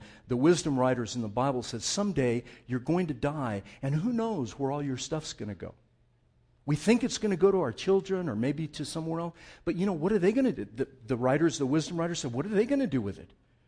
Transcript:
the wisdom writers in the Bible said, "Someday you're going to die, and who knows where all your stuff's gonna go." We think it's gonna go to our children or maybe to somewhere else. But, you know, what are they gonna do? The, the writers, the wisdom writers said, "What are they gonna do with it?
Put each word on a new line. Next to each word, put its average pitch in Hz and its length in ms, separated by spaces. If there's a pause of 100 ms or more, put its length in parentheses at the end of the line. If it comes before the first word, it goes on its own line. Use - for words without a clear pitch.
(280)
the 123 80
wisdom 147 420
writers 123 380
in 120 60
the 110 60
Bible 123 340
said, 117 200
"Someday 143 600 (220)
you're 123 120
going 165 280
to 147 80
die, 123 480 (200)
and 139 120
who 185 180
knows 214 400
where 135 180
all 147 120
your 131 160
stuff's - 340
gonna 104 220
go." 85 200 (920)
We 147 100
think 226 260
it's - 140
gonna 208 180
go 180 160
to 190 100
our 131 120
children 190 560
or 107 80
maybe 143 320
to 151 160
somewhere 165 360
else. 170 140 (300)
But, 175 120
you 185 100
know, 202 80
what 165 180
are 214 60
they 226 140
gonna 254 200
do? 101 140 (100)
The, 131 100 (200)
the 123 100
writers, 139 400
the 139 100
wisdom 156 300
writers 165 220
said, 120 160
"What 135 100
are 208 60
they 214 160
gonna 277 200
do 135 140
with 98 180
it? - 120 (380)